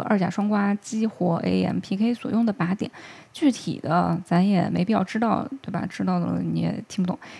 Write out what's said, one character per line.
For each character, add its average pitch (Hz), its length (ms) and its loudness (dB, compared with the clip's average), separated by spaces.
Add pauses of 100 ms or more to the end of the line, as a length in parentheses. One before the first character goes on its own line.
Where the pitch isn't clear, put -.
二 214 80 4
甲 185 140 2
双 202 180 0
胍 202 320 2
激 220 240 -4
活 180 300 0 (100)
A 185 200 2
M 175 160 0
P - 160 -4
K 233 180 2
所 - 160 -8
用 226 160 2
的 208 80 0
靶 175 200 0
点， - 140 -6 (440)
具 294 180 2
体 - 300 -4
的 170 440 2
咱 180 220 4
也 196 240 4
没 175 140 2
必 220 80 0
要 196 100 2
知 202 160 -4
道， 220 280 0 (140)
对 - 120 -10
吧？ 190 180 -4
知 - 140 -6
道 180 160 0
了 175 200 -2
你 165 200 -2
也 165 260 -2
听 - 180 -2
不 175 40 -2
懂。 - 100 -4 (220)